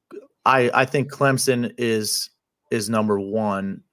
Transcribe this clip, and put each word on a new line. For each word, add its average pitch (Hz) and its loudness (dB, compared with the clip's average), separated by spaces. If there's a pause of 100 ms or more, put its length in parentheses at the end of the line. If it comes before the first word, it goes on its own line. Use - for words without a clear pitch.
(460)
I, 127 4
I 131 4
think 131 -2
Clemson 131 0
is, 110 -2 (420)
is 107 -4
number 107 0
one. 98 -4